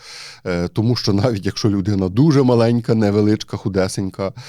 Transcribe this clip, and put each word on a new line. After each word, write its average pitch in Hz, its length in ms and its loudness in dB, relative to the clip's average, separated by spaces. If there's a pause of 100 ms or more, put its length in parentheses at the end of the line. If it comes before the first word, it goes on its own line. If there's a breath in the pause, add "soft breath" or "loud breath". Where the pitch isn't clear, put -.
(460 loud breath)
е, 87 220 -2
тому 117 280 0
що 107 180 -2
навіть 101 320 0
якщо - 240 -2
людина 98 400 0
дуже 135 340 4
маленька, 117 520 2
невеличка, 104 640 2
худесенька, 95 760 -4 (140 loud breath)